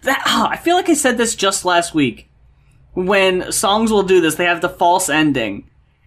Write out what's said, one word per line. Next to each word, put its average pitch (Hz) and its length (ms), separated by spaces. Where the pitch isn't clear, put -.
that, 254 240
ah, - 240
I - 60
feel 339 180
like 370 140
I 339 60
said 240 240
this 226 180
just 196 280
last 170 300
week 135 340
when 185 580
songs 220 400
will 202 100
do 185 180
this, 156 140
they 175 120
have 170 140
the 175 80
false 180 400
ending. 135 600